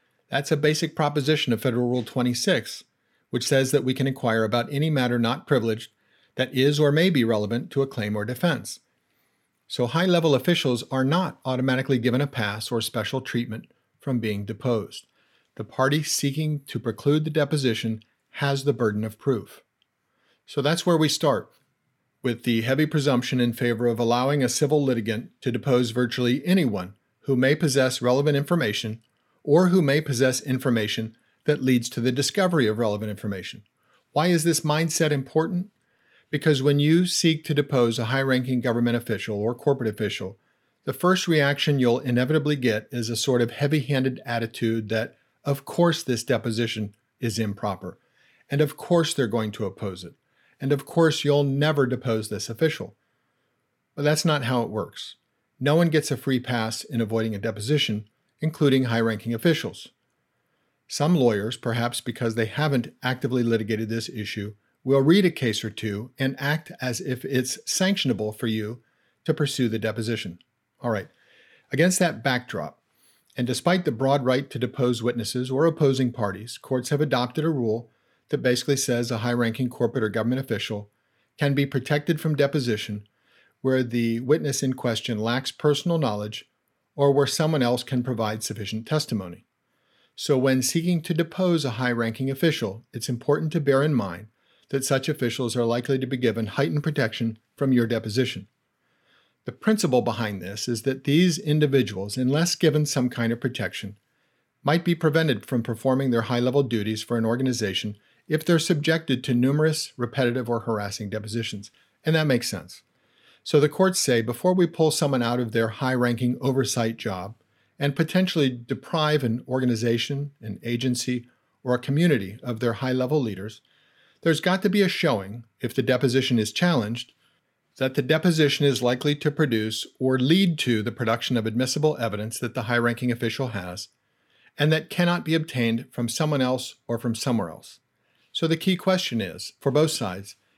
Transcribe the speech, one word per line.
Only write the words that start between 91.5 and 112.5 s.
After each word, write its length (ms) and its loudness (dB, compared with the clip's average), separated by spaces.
a 60 -2
high-ranking 600 -2
official, 640 -2
it's 160 -8
important 440 0
to 80 0
bear 220 4
in 100 2
mind 360 -2
that 140 -2
such 240 0
officials 480 -2
are 80 2
likely 340 0
to 80 -4
be 100 -4
given 300 0
heightened 360 -2
protection 560 -2
from 160 0
your 140 4
deposition. 640 -2
The 80 -10
principle 500 2
behind 400 -4
this 240 -10
is 160 -4
that 220 -4
these 340 4
individuals, 800 0
unless 400 0
given 280 2
some 240 0
kind 240 -2
of 80 -6
protection, 540 -6
might 200 2
be 120 0
prevented 500 2
from 160 0
performing 480 0
their 120 2
high-level 420 0
duties 400 -2
for 120 -2
an 80 0
organization 720 -2
if 180 -2
they're 140 4
subjected 640 0
to 120 -2
numerous, 640 0
repetitive, 540 -2
or 100 -2
harassing 500 -6
depositions. 600 -8
And 120 2
that 100 2
makes 220 0
sense. 340 -10